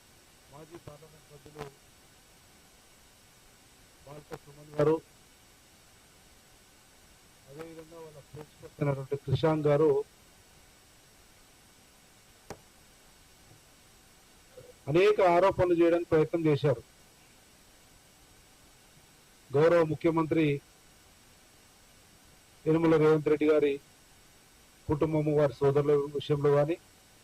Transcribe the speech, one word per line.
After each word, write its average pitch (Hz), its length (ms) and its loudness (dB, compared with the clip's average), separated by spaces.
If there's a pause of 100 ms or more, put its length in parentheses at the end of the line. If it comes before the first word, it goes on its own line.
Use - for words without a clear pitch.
(520)
మాజీ 156 320 -20
పార్లమెంట్ 151 460 -20
సభ్యులు 147 340 -20 (2500)
బాల్క 151 380 -18
సుమన్ 147 320 -20
గారు, 151 180 2 (2500)
అదేవిధంగా 160 560 -20
వాళ్ళ 151 220 -20
స్పోక్స్ 147 340 -20
పర్సన్ 147 280 -8
అయినటువంటి 135 360 -8
క్రిషాంక్ 151 460 -2
గారు 147 200 2 (4000)
అనేక 208 260 2 (160)
ఆరోపణలు 180 460 2
చేయడానికి 170 340 0
ప్రయత్నం 156 360 0
చేశారు. 143 340 -2 (2750)
గౌరవ 165 320 4 (120)
ముఖ్యమంత్రి 160 520 0 (2250)
యనుమల 160 300 2 (100)
రేవంత్ 151 300 2
రెడ్డి 151 180 0
గారి 147 220 2 (1120)
కుటుంబము, 156 480 -2
వారి 147 220 2
సోదరుల 143 340 2 (240)
విషయంలో 143 400 -2
కానీ, 147 180 0 (500)